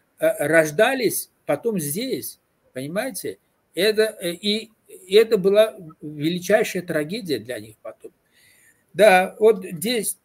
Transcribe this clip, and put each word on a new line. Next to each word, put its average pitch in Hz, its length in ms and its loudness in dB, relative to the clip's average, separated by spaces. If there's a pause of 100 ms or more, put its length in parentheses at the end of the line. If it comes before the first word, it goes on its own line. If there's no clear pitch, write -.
(200)
э, 156 280 0
рождались 165 840 2 (160)
потом 196 340 -2
здесь, 156 600 -6 (340)
понимаете? 165 640 -8 (380)
Это, 214 440 0
э, 175 120 -6
и, 208 400 -6 (160)
и - 280 -4
это 220 220 6
была 202 380 4 (260)
величайшая 175 800 -2
трагедия 160 580 -4
для 117 200 -10
них 113 220 -18
потом. - 300 -18 (840)
Да, 185 440 4
вот 214 260 4
здесь 190 600 -6